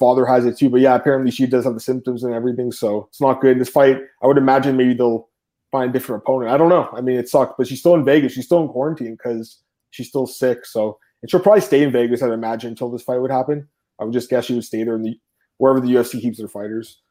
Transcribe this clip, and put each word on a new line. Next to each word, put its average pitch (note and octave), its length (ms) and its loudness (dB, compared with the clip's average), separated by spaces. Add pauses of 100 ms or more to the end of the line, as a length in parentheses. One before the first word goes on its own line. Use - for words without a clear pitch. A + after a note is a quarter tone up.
father B2+ 260 4
has B2+ 200 2
it A#2 120 -2
too, C#3+ 100 4
but B2 120 4
yeah, C3 160 6
apparently C3 340 0
she C3 160 0
does B2 160 0
have A#2+ 120 -2
the A2+ 60 -12
symptoms B2 440 -6
and A#2+ 100 -4
everything, A#2+ 380 -4
so G#2+ 360 -4
it's - 120 -16
not C3+ 200 2
good. B2+ 200 4
This B2 80 -4
fight, C3+ 320 4 (200)
I - 60 0
would C#3 100 4
imagine C3+ 400 2
maybe B2+ 180 2
they'll A#2 340 -2 (420)
find B2+ 200 -2
a - 20 -6
different B2+ 320 -6
opponent. B2+ 260 -2
I C3 60 2
don't E3 120 4
know. E3+ 240 2
I A#2 80 -10
mean, B2+ 200 -2
it A#2+ 80 -8
sucked, C3 280 0
but B2 120 -2
she's C3 100 -10
still F3 160 4
in D#3 100 2
Vegas. C3+ 280 2
She's B2+ 140 -10
still E3+ 160 2
in D3 60 -4
quarantine B2+ 480 -6
'cause A2+ 420 -8 (320)
she's - 180 -14
still C3 180 -4
sick, B2 400 -4
so, G#2+ 320 -4 (240)
and A#2 80 -16
she'll F#3+ 80 4
probably G3+ 220 6
stay C#3+ 240 2
in C#3 80 0
Vegas, A#2+ 280 0
I'd B2 120 0
imagine, A2+ 380 -6
until A#2+ 200 -10
this A#2+ 120 -10
fight B2+ 160 -4
would C3 120 -4
happen. C#3+ 380 -4 (320)
I G#2+ 40 -8
would A2+ 80 -6
just A#2+ 160 -4
guess A#2+ 180 -2
she B2+ 80 -4
would A#2+ 100 -4
stay A2+ 180 -6
there A2+ 140 -4
in A2 60 -6
the, A2 180 -8 (380)
wherever C3 220 2
the B2 100 -2
U B2 100 4
F B2 80 0
C B2 120 -8
keeps A2 180 -6
their G#2+ 100 -12
fighters. G#2+ 520 -12 (100)